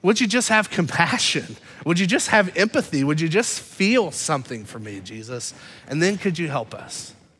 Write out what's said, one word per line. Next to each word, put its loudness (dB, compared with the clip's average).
Would 4
you 4
just 0
have 4
compassion? 0
Would 2
you 2
just 0
have 4
empathy? 0
Would 2
you 0
just 0
feel 2
something -4
for -14
me, -10
Jesus? -10
And 0
then 2
could -2
you -2
help -4
us? -14